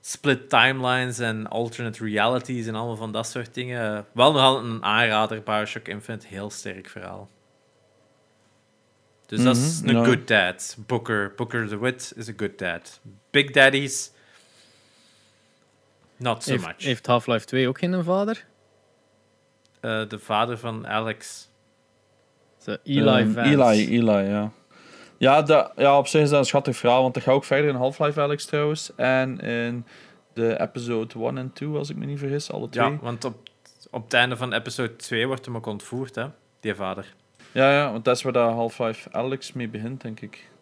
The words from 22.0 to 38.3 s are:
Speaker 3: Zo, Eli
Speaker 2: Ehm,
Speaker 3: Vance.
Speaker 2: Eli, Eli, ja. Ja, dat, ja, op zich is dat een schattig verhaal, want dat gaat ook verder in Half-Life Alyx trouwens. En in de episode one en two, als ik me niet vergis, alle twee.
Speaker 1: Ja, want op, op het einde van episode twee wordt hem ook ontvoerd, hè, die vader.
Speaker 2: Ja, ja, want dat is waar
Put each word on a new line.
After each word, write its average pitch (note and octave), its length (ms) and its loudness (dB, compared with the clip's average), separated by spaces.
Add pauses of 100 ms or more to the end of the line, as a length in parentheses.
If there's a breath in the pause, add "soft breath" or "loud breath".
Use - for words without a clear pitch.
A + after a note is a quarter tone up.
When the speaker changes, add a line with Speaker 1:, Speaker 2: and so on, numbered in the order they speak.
Speaker 3:
Zo, - 260 -10
Eli - 240 2
Speaker 2:
Ehm, B2 240 4
Speaker 3:
Vance. A#2+ 180 2
Speaker 2:
Eli, A#2+ 480 6
Eli, G#2 320 4
ja. G#2 220 -2 (640 loud breath)
Ja, C3+ 240 6
dat, D3 340 4
ja, C#3 220 6
op C3 100 2
zich D#3 140 4
is C#3+ 80 4
dat C#3+ 100 4
een C3 60 4
schattig C#3 320 0
verhaal, B2 240 4
want B2+ 120 2
dat B2 100 -6
gaat C3 100 4
ook C#3 100 4
verder D3 260 2
in C3+ 60 -2
Half-Life C#3+ 460 -2
Alyx C#3+ 240 -2
trouwens. D3+ 500 -4
En C3 440 0
in A#2 460 -4 (480 loud breath)
de A2+ 260 0
episode A#2 600 -4
one B2+ 200 -4
en B2+ 140 -10
two, D3 240 -6
als C#3+ 120 -6
ik D3 60 -10
me - 100 -8
niet C#3+ 140 -8
vergis, C#3+ 320 -6
alle A#2 180 -8
twee. A#2 220 0
Speaker 1:
Ja, D3+ 100 -6
want A#2+ 240 -8
op, A2+ 240 -10 (420)
op A#2 120 -8
het - 100 -6
einde B2 240 4
van B2 160 -6
episode A#2 420 -4
twee A#2 320 -4
wordt C3 180 -6
hem B2 100 -10
ook A2+ 100 -8
ontvoerd, B2 500 -8
hè, A#2 100 -6 (340)
die G#2+ 160 -4
vader. F#2+ 380 -8 (380 soft breath)
Speaker 2:
Ja, C3+ 200 6
ja, C#3+ 200 2
want A2+ 140 -6
dat B2 120 4
is - 60 -8
waar C3 100 -2